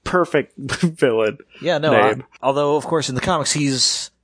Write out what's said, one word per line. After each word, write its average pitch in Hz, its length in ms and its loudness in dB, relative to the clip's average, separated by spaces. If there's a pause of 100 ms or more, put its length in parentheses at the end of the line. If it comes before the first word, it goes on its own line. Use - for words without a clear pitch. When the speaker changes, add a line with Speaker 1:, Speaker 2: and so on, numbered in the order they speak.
Speaker 1:
Perfect 160 500 0
<laughs> - 40 -20
villain 127 800 0 (240)
Speaker 2:
Yeah, 160 160 0
no, 151 160 0
I, 107 180 4
Speaker 1:
name. - 120 -8 (180)
Speaker 2:
although, 143 340 2
of 135 80 -4
course, 151 240 -2
in 131 60 -6
the 123 80 -4
comics, 160 300 -2
he's, 139 580 -2 (140)